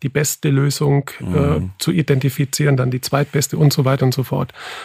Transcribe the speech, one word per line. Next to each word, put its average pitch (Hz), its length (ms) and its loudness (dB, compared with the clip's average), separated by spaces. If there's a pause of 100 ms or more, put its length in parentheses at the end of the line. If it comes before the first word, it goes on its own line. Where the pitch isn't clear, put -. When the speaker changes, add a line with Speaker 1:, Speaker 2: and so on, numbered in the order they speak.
Speaker 1:
die 135 60 -2
beste - 400 -2
Lösung, 143 600 0 (120)
äh, - 20 -8 (360)
Speaker 2:
Mhm. 92 200 -6
Speaker 1:
zu 165 120 -2
identifizieren, 143 840 0
dann 127 160 0
die 123 80 -2
zweitbeste - 580 -2
und 143 140 6
so 139 140 0
weiter 135 200 2
und 127 80 2
so 131 100 -2
fort. 143 280 -4 (340)